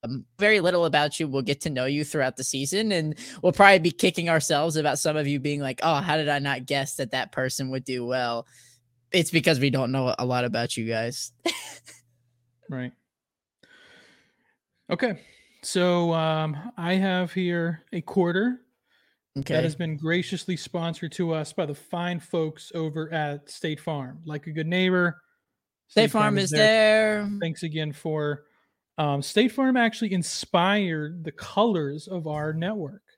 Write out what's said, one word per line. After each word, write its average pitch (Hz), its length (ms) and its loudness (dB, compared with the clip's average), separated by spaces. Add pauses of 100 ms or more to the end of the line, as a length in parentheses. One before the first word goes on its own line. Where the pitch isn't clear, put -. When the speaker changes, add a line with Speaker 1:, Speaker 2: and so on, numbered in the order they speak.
Speaker 1:
Um, 120 200 -8 (140)
very 208 220 4
little 175 240 2
about 151 340 2
you. 160 80 -2
We'll 135 160 -2
get 139 200 -2
to 165 80 -4
know 127 160 -2
you 143 180 0
throughout 135 320 -2
the - 80 -8
season, 185 480 -2
and 156 240 -2 (260)
we'll 175 100 4
probably 196 280 8
be 165 100 2
kicking 170 380 0
ourselves 160 480 2
about 147 240 0
some 151 160 0
of 151 100 0
you 143 140 0
being 147 200 -4
like, 135 220 -6
"Oh, 160 140 2
how 156 200 0
did 151 120 0
I 143 100 0
not 135 280 -4
guess 139 300 -2
that 127 140 -6
that 131 220 -4
person 131 380 -4
would 135 140 -6
do 123 220 -4
well?" 120 400 -2 (640)
It's 175 220 2
because 165 260 4
we 139 120 2
don't 127 200 0
know 131 260 0
a - 80 -4
lot 123 200 0
about 120 320 -2
you 113 100 -4
guys. 113 460 -6 (120)
<laughs> 339 80 -2 (1200)
Speaker 2:
Right. 127 220 -8 (2000)
Okay. 196 280 -2 (440)
So, 175 500 2
um, 156 420 0 (220)
I 175 180 -2
have 185 380 0
here 170 500 -2 (120)
a 170 80 -4
quarter 196 580 0 (800)
Speaker 1:
Okay. 139 160 -4
Speaker 2:
that 156 100 2
has 160 100 0
been 160 220 -4
graciously 170 640 -2
sponsored 165 540 -6
to 170 200 -2
us 156 220 -4
by 180 100 -2
the 147 100 -6
fine 175 460 -4
folks 156 540 -4
over 160 360 -4
at 147 400 -4
State 156 300 -6
Farm. 143 460 -8
Like 151 200 -8
a 165 60 -10
good 160 140 -4
neighbor, 180 560 2 (680)
Speaker 1:
State 214 140 6
Speaker 2:
State 226 80 6
Farm 214 140 2
Speaker 1:
Farm 208 140 4
Speaker 2:
is 196 60 2
Speaker 1:
is 180 60 -2
Speaker 2:
there. 214 720 6
Speaker 1:
there. 202 60 -4 (100)
Speaker 2:
Thanks 165 220 -4
again 156 320 -4
for, 147 500 -4 (540)
um, 143 240 2
State 220 300 2
Farm 262 260 2
actually 226 340 0
inspired 175 1120 0
the 160 80 -10
colors 160 720 0
of 175 200 -8
our 151 260 -4
network. 165 500 -6 (160)